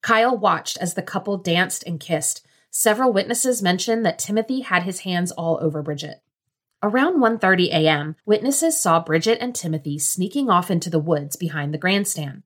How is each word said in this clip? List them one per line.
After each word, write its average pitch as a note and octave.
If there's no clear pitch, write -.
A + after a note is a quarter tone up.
Kyle A#3
watched F#3
as F3
the F#3
couple G3
danced F3+
and E3+
kissed. -
Several A#3
witnesses A#3
mentioned G3
that F#3
Timothy A3
had F3+
his F3+
hands F3
all E3
over D3+
Bridget. D3
Around C4+
one A3+
thirty F#3
A D#3+
M, D3+
witnesses C#4
saw E3+
Bridget E3+
and B3
Timothy D3+
sneaking F#3
off F3+
into E3+
the E3
woods D3
behind D3
the D#3
grandstand. F3+